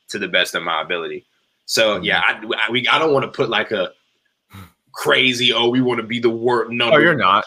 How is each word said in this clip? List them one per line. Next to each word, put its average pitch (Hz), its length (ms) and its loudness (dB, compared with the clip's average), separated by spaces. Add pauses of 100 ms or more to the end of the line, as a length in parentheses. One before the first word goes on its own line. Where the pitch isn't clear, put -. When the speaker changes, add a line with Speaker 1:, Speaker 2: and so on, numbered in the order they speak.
Speaker 1:
to 107 100 -8
the 95 80 -6
best 90 280 -2
of 87 80 -6
my 82 180 -4
ability. 80 440 -8 (400)
So, 107 300 0
Speaker 2:
Mm-hmm. 90 100 -8
Speaker 1:
yeah, 95 220 0
I, 110 400 -4
I, 113 40 -4
we, 117 160 -2
I 131 120 2
don't 156 140 2
wanna 123 140 0
put, 123 220 -4
like, 107 220 -2
a 110 200 -2 (1040)
crazy, 127 600 2
"Oh, 117 160 2
we 127 120 2
wanna 120 220 0
be 117 160 -6
the 117 100 4
wor-," 117 400 0
number 117 260 2
Speaker 2:
Oh, 147 40 6
you're 160 160 4
not. 101 320 2